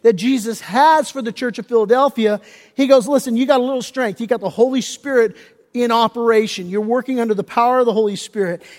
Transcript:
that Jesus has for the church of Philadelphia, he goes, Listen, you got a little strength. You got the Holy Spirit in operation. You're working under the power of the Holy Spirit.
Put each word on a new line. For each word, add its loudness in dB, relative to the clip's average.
that 4
Jesus -2
has 2
for -10
the -6
church -6
of -12
Philadelphia, 2
he 0
goes, 4
Listen, 0
you 0
got 4
a 0
little -2
strength. -6
You -6
got -2
the -6
Holy 0
Spirit -2
in -2
operation. 0
You're -4
working -2
under 0
the -4
power 0
of 2
the 2
Holy 0
Spirit. -6